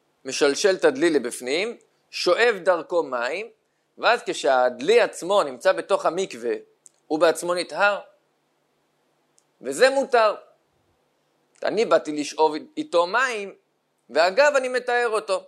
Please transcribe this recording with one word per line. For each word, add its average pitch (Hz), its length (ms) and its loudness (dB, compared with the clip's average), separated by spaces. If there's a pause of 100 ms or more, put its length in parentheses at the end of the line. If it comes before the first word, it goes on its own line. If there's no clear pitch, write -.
(260)
משלשל 143 500 2
את 175 100 0
הדלי 151 240 2
לבפנים, 143 680 -4 (340)
שואב 214 520 2
דרכו 170 400 0
מים, 139 460 -6 (480)
ואז 196 280 2
כשהדלי 135 760 2
עצמו 190 420 0
נמצא 135 280 -2
בתוך 185 340 -2
המקווה, 156 480 -4 (540)
הוא 156 120 -2
בעצמו 170 360 2
נטהר, 180 440 -2 (1600)
וזה 143 280 2
מותר. 233 460 2 (1300)
אני 202 220 0
באתי 160 260 0
לשאוב 151 440 0 (220)
איתו 170 300 0
מים, 214 480 -4 (540)
ואגב 190 460 4
אני 262 140 0
מטהר 247 380 -2
אותו, 208 400 -4